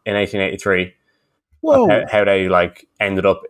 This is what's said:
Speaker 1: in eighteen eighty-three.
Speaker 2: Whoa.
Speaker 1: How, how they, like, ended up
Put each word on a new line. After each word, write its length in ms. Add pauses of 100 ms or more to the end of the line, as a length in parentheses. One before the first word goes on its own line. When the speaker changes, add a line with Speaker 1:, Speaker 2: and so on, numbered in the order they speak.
Speaker 1:
in 100
eighteen 240
eighty-three. 540 (680)
Speaker 2:
Whoa. 300
Speaker 1:
How, 200
how 140
they, 240
like, 380 (120)
ended 280
up 240